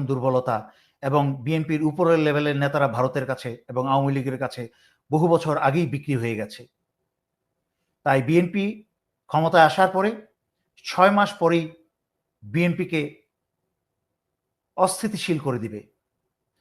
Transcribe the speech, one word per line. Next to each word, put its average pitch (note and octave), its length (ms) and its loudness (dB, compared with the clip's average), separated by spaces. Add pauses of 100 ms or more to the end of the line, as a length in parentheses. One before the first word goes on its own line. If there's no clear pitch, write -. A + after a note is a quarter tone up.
দুর্বলতা B2+ 500 0 (460)
এবং C#3+ 200 2 (220)
বিএনপির D#3 380 -2
উপরের D#3+ 440 2
লেভেলের D3 360 0
নেতারা C#3 260 0
ভারতের B2+ 380 -2
কাছে B2+ 240 -8 (180)
এবং B2 200 -4
আওয়ামী C#3 240 2
লীগের C3 260 -4
কাছে B2 240 -8 (480)
বহু D#3 180 2
বছর D#3 300 2
আগেই C#3+ 280 0
বিক্রি C3+ 300 -4
হয়ে A2+ 240 -4
গেছে। G#2+ 220 -12 (1400)
তাই C#3 160 4
বিএনপি F3 420 0 (640)
ক্ষমতায় D#3+ 400 6
আসার F#3+ 260 2
পরে G3 140 0 (720)
ছয় F#3+ 320 4
মাস G3+ 140 2 (100)
পরেই E3+ 240 2 (800)
বিএনপিকে E3 580 -2 (1800)
অস্থিতিশীল F#3 720 -2
করে B2+ 120 -2
দিবে। G#2+ 220 -10 (800)